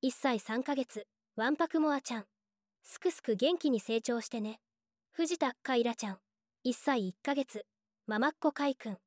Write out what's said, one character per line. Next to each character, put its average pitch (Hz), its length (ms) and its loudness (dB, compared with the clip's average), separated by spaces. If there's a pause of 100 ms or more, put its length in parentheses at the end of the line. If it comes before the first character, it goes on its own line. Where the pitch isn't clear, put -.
一 254 120 0
歳 254 260 0
三 226 240 -4
ヶ 285 120 -2
月。 247 320 -4 (300)
わ 226 140 0
ん 302 60 2
ぱ 330 120 2
く 320 120 2
も 302 120 4
あ 277 80 0
ち - 120 -8
ゃ 226 80 -6
ん。 - 40 -14 (600)
す - 160 -8
く 359 100 2
す - 120 -4
く 226 120 0
元 320 240 2
気 302 120 2
に 226 100 2
成 226 200 -2
長 233 200 -2
し - 80 -10
て 233 120 -8
ね。 214 200 -8 (500)
藤 339 280 -2
田、 262 240 0
か 262 140 0
い 233 80 4
ら 233 100 0
ち 226 120 -6
ゃ 196 60 -4
ん。 190 60 -10 (440)
一 247 120 0
歳 240 340 2
一 185 140 -8
ヶ 285 120 0
月。 262 320 -2 (400)
マ 214 120 0
マ 262 100 4
っ 302 100 0
子 302 140 4
か 285 160 0
い 262 80 0
く - 140 -10
ん。 196 160 -8